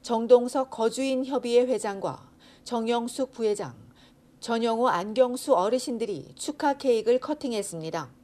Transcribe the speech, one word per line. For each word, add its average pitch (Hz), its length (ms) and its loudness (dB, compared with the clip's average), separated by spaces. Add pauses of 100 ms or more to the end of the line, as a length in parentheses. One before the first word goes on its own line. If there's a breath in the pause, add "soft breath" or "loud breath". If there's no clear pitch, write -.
정동석 240 680 4
거주인 262 560 0
협의회 247 400 2
회장과 196 640 -4 (340 loud breath)
정영숙 233 680 -2
부회장, 208 420 -2 (680 loud breath)
전영호, 233 480 0
안경수 247 680 2
어르신들이 220 800 -2
축하 294 440 -2
케이크를 240 420 2
커팅했습니다. 170 920 -6 (120)